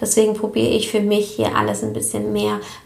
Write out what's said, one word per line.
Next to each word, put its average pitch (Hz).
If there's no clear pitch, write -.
Deswegen 214
probiere 220
ich 220
für 214
mich 208
hier 214
alles 208
ein 214
bisschen 214
mehr 208